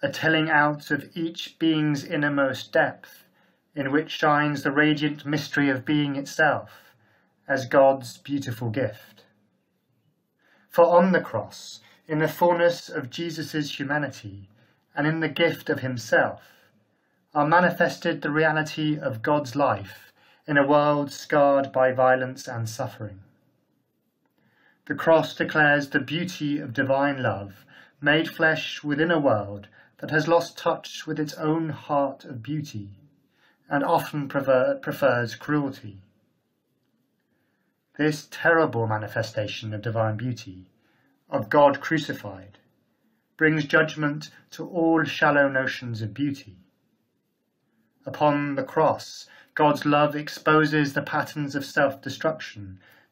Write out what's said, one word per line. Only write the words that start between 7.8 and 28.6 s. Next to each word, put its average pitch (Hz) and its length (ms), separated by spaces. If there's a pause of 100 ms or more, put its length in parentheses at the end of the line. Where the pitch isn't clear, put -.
beautiful 131 500
gift. - 560 (1400)
For 170 160
on 175 280
the 160 100
cross, - 580 (260)
in 156 120
the 156 100
fullness 170 600
of 139 180
Jesus' 156 720
humanity, 131 680 (440)
and 147 120
in 160 140
the 160 80
gift 160 420
of - 100
himself, 127 600 (880)
are 147 160
manifested 170 720
the 151 100
reality 151 680
of 123 240
God's 147 340
life 110 560 (340)
in 147 120
a 139 80
world 147 440
scarred 139 600
by 131 200
violence 127 540
and 117 220
suffering. 104 520 (1600)
The 143 100
cross 156 400
declares 147 540
the 147 100
beauty 147 600
of 139 160
divine 135 480
love, 101 420 (380)
made 151 260
flesh - 560